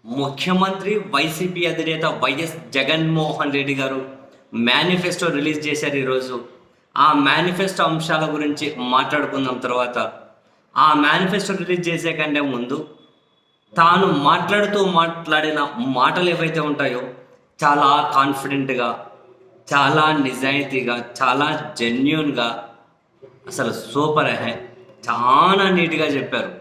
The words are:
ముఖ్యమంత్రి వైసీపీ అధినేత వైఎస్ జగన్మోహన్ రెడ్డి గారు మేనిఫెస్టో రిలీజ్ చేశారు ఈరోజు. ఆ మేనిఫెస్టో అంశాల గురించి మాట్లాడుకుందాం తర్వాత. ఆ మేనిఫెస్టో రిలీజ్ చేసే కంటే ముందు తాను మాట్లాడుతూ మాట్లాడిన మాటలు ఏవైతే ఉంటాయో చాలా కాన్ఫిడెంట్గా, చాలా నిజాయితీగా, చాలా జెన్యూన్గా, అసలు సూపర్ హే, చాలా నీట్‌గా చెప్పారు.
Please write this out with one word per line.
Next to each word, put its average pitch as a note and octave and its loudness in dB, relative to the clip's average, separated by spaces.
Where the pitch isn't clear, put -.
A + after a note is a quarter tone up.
ముఖ్యమంత్రి F#3 -2
వైసీపీ E3+ -4
అధినేత D#3+ -2
వైఎస్ D3 -2
జగన్మోహన్ D#3 0
రెడ్డి C#3 -2
గారు C3+ -4
మేనిఫెస్టో D#3+ 0
రిలీజ్ D3+ -2
చేశారు C#3+ -2
ఈరోజు. B2+ -2
ఆ C#3+ 6
మేనిఫెస్టో F3 2
అంశాల D#3+ 0
గురించి D3 -2
మాట్లాడుకుందాం C3+ 0
తర్వాత. B2 -2
ఆ D3 6
మేనిఫెస్టో F3 2
రిలీజ్ F3 -2
చేసే D#3+ -2
కంటే D3+ -2
ముందు B2+ -4
తాను F3 6
మాట్లాడుతూ G3 2
మాట్లాడిన D#3+ 0
మాటలు C3+ 2
ఏవైతే D#3+ 0
ఉంటాయో C#3 -2
చాలా D3 4
కాన్ఫిడెంట్గా, C3+ 0
చాలా D3 4
నిజాయితీగా, C3 -2
చాలా C#3+ 0
జెన్యూన్గా, B2+ 0
అసలు A#2 -4
సూపర్ D3 0
హే, A2+ -4
చాలా E3 4
నీట్‌గా D#3+ 2
చెప్పారు. B2 -2